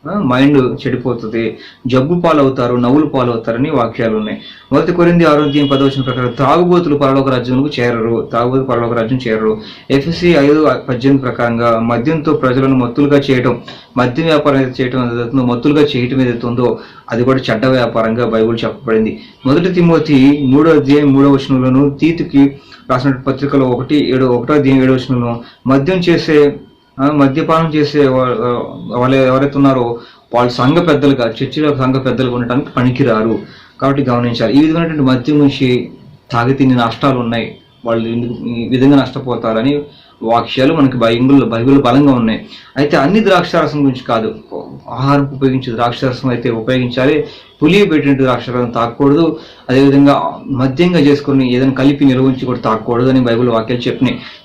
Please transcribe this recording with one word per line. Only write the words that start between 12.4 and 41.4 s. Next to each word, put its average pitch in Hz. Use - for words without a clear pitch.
మత్తులుగా 139
చేయటం, 123
మద్యం 123
వ్యాపారం 147
ఏదైతే 131
చేయటం 127
ఏదైతే 120
ఉందో, 131
మత్తులుగా 131
చేయటం 131
ఏదైతే 120
ఉందో, 120
అది 120
కూడా 131
చెడ్డ 110
వ్యాపారంగా 120
బైబిల్ 113
చెప్పబడింది. 110
మొదటి 170
తిమోతి 151
మూడో 143
అధ్యాయం 143
మూడో 139
వచనంలోను, 131
తీతుకి 139
రాసిన 131
పత్రికలో 135
ఒకటి 127
ఏడు, 131
ఒకటో 123
అధ్యాయం 135
ఏడో 131
వచనంలో, 120
మద్యం 139
చేసే, 156
ఆ, 139
మద్యపానం 151
చేసే 147
వా-, 127
ఆ, 120
వాళ్ళే 131
ఎవరైతే 139
ఉన్నారో, 131
వాళ్ళు 123
సంఘ 135
పెద్దలుగా, 139
చర్చిలో 139
సంఘ 131
పెద్దలుగా 123
ఉండటానికి 123
పనికిరారు. 113
కాబట్టి 139
గమనించాలి. 120
ఈ 151
విధమైనటువంటి 160
మద్యం 131
నుంచి 139
తాగితే 131
ఇన్ని 127
నష్టాలు 123
ఉన్నాయి, 113
వాళ్ళు 113
ఎందుకు 117
ఈ 117
విధంగా 135
నష్టపోతారని 123
వాక్యాలు 117
మనకి 135
బైబిల్, 120